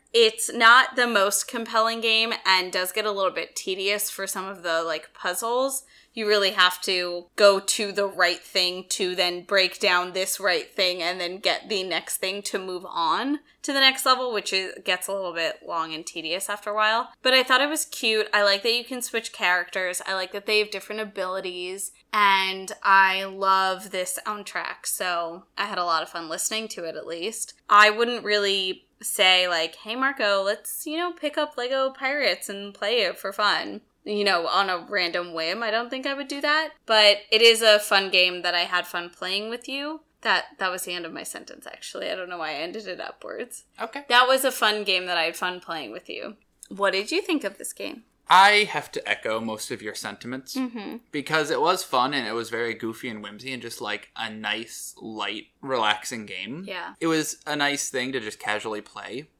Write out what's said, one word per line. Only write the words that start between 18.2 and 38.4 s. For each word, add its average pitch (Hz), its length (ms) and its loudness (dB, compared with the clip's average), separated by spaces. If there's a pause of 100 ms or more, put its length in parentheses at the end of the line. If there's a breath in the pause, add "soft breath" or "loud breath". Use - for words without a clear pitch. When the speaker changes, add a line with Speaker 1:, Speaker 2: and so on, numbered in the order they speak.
Speaker 1:
I 208 100 4
like 196 200 4
that 226 120 2
you 240 100 -2
can 247 180 -8
switch 226 320 -6
characters. 180 720 0
I 190 80 -4
like 185 180 -6
that 202 140 -10
they 214 140 4
have 208 100 0
different 208 320 -8
abilities. 185 920 -8 (220 soft breath)
And 190 580 2 (100)
I 196 420 6
love 190 640 2
this 185 360 -4
soundtrack, 202 600 -8
so 175 580 -4 (140)
I 202 80 -2
had 202 100 -6
a 180 80 0
lot 165 180 2
of 170 60 -8
fun 165 220 -10
listening 220 380 -4
to 190 160 -10
it, 160 120 -6
at 151 100 -10
least. 175 460 -8 (160)
I 208 220 10
wouldn't 233 340 0
really 196 600 0 (180)
say, 185 440 4
like, 165 280 -2
"Hey, 214 200 -12
Marco, 254 480 0
let's, - 440 -4
you 311 100 -6
know, 349 160 -4
pick 294 240 -6
up 302 220 -4
Lego 262 320 -2
Pirates 269 580 -2
and 202 240 -12
play 220 300 -2
it 180 160 -2
for 196 160 -8
fun," 202 480 -2 (220)
you 208 200 -2
know, 175 220 2
on 190 240 2
a 170 180 -4
random 175 460 -2
whim. 165 280 -4
I 220 80 -4
don't 233 200 -2
think 262 160 -6
I 277 80 -4
would 269 140 -8
do 285 120 -8
that, 302 300 0 (160)
but 208 320 6 (120)
it 220 120 4
is 226 180 8
a 214 180 8
fun 196 300 2
game 180 320 2